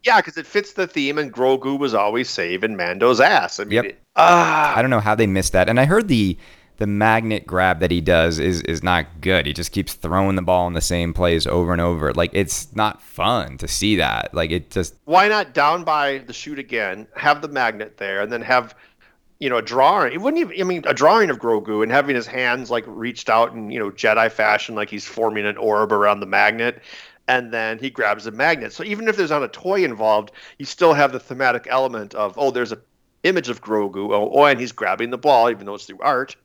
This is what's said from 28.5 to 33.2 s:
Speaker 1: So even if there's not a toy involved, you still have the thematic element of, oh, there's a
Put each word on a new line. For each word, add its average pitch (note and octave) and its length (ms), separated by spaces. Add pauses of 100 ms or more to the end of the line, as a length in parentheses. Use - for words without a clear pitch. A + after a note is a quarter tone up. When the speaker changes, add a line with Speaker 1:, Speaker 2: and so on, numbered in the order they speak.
Speaker 1:
So - 120
even G#3+ 240
if G3+ 80
there's F3 140
not D3 140
a A#2+ 40
toy F#3+ 360
involved, G#2+ 480 (260)
you C#3 80
still E3+ 260
have C#3+ 200
the B2+ 80
thematic B2+ 500
element A#2+ 460
of, G#2 200
oh, C#3 140
there's A#2 220
a G#2+ 60 (440)